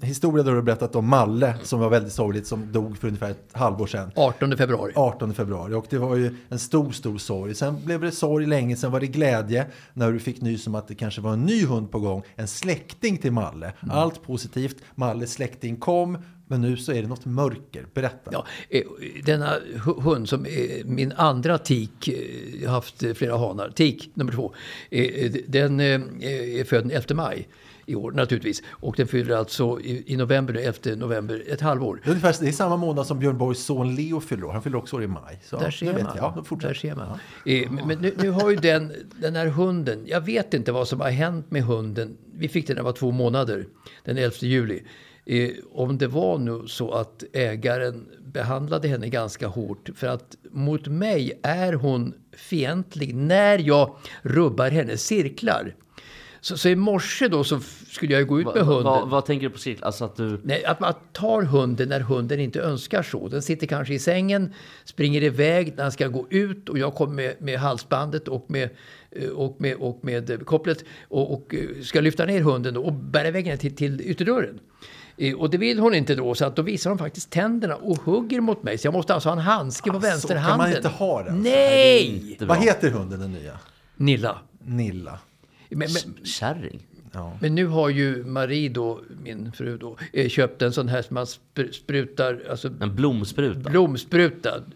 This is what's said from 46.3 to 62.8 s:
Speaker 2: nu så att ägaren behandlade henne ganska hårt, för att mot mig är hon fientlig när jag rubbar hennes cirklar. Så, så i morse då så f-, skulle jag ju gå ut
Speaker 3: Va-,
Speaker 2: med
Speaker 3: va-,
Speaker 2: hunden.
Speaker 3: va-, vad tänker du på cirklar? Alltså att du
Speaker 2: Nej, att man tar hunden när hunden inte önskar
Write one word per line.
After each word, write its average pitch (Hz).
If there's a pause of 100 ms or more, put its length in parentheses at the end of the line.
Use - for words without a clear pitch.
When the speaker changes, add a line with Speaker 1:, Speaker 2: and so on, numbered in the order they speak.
Speaker 2:
nu 117
så 120
att 113 (100)
ägaren 120 (280)
behandlade 143
henne 120
ganska 117
hårt, 101
för 131
att 123 (160)
mot 147
mig 165
är 175
hon 127 (240)
fientlig 147
när 190
jag 143 (260)
rubbar 127
hennes 120
cirklar. 185 (680)
Så, 175
så 180
i 180
morse 202
då 156
så 143
f-, -
skulle 151
jag 139
ju 139
gå 143
ut 175
Speaker 3:
Va-, 185
Speaker 2:
med 202
Speaker 3:
va-, 151
Speaker 2:
hunden. 131
Speaker 3:
va-, 131
vad 135
tänker 135
du -
på -
cirklar? 113
Alltså 107
att 104
du 107
Speaker 2:
Nej, 143
att 165
man 175 (200)
tar 220
hunden 131
när 139
hunden 127
inte 131
önskar 165